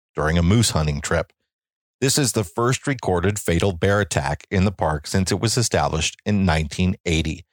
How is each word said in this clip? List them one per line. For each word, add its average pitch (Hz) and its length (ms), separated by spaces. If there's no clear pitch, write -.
during 78 240
a 85 60
moose 104 260
hunting 76 300
trip. - 320
This 135 160
is 139 140
the 107 140
first 120 420
recorded 101 540
fatal 87 320
bear 98 280
attack 73 520
in 98 140
the 107 40
park 78 380
since 95 240
it 92 80
was 113 160
established 78 680
in 98 220
nineteen 80 480
eighty. 80 480